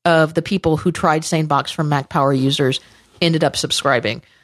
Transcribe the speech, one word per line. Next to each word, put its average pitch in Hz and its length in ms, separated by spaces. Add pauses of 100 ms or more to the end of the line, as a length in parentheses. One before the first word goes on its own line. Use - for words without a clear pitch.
of 160 300
the 165 80
people 165 360
who 180 140
tried 160 300
SaneBox 151 500
from 156 160
Mac 143 220
Power 139 240
users 135 460 (420)
ended 165 220
up 139 120
subscribing. 123 640 (220)